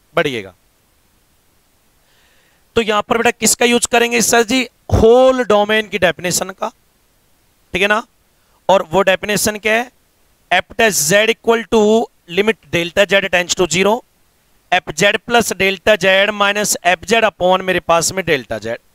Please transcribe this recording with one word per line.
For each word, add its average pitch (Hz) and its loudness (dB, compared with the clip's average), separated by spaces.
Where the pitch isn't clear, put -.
बढ़िएगा। 120 -4
तो 233 2
यहां 208 -2
पर 226 -2
बेटा 233 0
किसका 226 -2
यूज़ 240 0
करेंगे 233 0
सर 233 2
जी? 247 -2
whole 254 4
domain 208 0
की 202 -6
definition 175 -2
का, 214 -10
ठीक 185 -4
है 202 2
ना? 214 0
और 185 2
वो 185 2
definition 196 -2
क्या 214 -2
है? 240 -4
F 185 2
dash 214 2
Z 214 2
equal 226 0
to 220 2
limit 202 0
delta 175 0
Z 190 0
tends 175 -2
to 180 0
zero, 196 0
एफ़ 180 -2
जेड 202 0
प्लस 240 0
डेल्टा 190 0
Z 190 2
माइनस 208 -2
एफ़ 170 0
जेड 220 0
upon 185 0
मेरे 185 -4
पास 170 -2
में 185 -8
डेल्टा 131 -4
Z, 113 -8